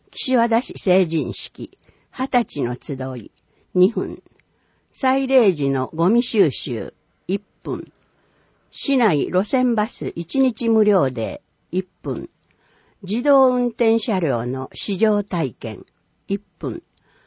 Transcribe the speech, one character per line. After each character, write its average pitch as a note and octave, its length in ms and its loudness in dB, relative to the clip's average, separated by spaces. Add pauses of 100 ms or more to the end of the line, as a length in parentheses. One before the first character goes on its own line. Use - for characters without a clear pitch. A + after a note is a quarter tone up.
岸 - 280 -2
和 A#3 120 4
田 A3+ 120 2
市 - 160 -12
成 F#3 280 4
人 D3+ 280 -2
式。 - 440 -12 (320)
二 C4 200 -6
十 A#3+ 160 2
歳 C#3+ 180 -6
の B2 180 -2
集 D3 120 -8 (240)
い。 - 140 -14 (440)
二 F#3+ 160 6
分。 A#2 320 -6 (680)
祭 C4+ 340 0
礼 A#3 260 4
時 C#3+ 160 0
の C3 240 -2
ゴ E3+ 160 2
ミ A#3+ 140 4
収 G3 260 2
集。 A2+ 460 -8 (320)
一 G3+ 160 -4 (180)
分。 - 300 -8 (800)
市 - 260 -2
内 F3 300 2
路 F3+ 160 0
線 B3+ 320 0
バ G#3+ 120 -2
ス - 280 -8
一 F3 240 -4
日 A#3+ 300 0
無 A3 160 4
料 F3 260 4
で。 A2 320 -6 (260)
一 F#3 140 -2
分。 - 460 -8 (760)
自 G3+ 180 -4
動 C4+ 320 4
運 B3 140 0
転 A3+ 320 2
車 G3+ 200 -2
両 B2 280 0
の C3 260 -6
試 - 240 -6
乗 G#3 260 2
体 E3 280 -4
験。 - 340 -12 (420)
一 G3 120 -2
分。 - 420 -8 (460)